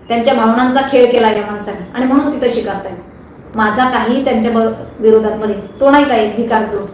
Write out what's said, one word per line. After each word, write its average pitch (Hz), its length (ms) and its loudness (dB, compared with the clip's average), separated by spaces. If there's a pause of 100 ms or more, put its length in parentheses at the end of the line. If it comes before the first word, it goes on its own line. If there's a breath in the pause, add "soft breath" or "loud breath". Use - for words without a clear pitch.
त्यांच्या 233 260 0
भावनांचा 247 480 2 (100)
खेळ 247 200 4
केला 226 180 4
या 208 120 -2
माणसाने 202 540 -8
आणि 254 100 -2
म्हणून 277 260 2
ती 247 160 -2
तशी 220 140 -2
करतायत. 190 360 -8 (580)
माझा 220 340 0
काही 247 340 -2
त्यांच्या 226 280 0
ब-, 226 220 0 (260)
विरोधात 220 320 4
मध्ये 214 240 -4 (240)
तो 269 100 4
नाही 285 160 6
का 254 100 0
एक 214 200 0
भिकार 220 300 -2
चोर, 196 280 -6